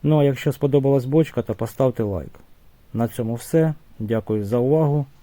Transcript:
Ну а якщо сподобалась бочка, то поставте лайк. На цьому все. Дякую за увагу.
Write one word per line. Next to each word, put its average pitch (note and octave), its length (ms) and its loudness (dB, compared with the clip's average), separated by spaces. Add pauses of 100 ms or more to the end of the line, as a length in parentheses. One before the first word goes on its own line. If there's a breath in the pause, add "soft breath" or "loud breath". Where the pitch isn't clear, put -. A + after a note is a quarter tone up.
Ну D3+ 160 4
а D3 40 4
якщо C#3 300 0
сподобалась C#3 520 2
бочка, C#3+ 360 0
то G#2+ 140 -6
поставте A#2+ 480 -2
лайк. F#2+ 360 -6 (540)
На A2+ 140 0
цьому A#2 280 -4
все. D#3+ 380 0 (260)
Дякую G#2+ 460 -2
за A2+ 120 -2
увагу. D3 480 2 (180)